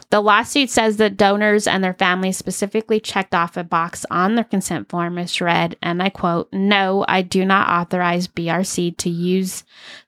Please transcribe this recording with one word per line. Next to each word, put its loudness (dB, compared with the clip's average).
The 2
lawsuit 2
says 2
that 2
donors 4
and 0
their 0
families 0
specifically -2
checked -4
off -2
a -6
box -4
on 0
their 2
consent -4
form -4
which -6
read, 0
and -2
I -2
quote, -2
"No, 2
I 2
do 0
not 2
authorize 0
B -6
R 0
C -2
to -6
use -2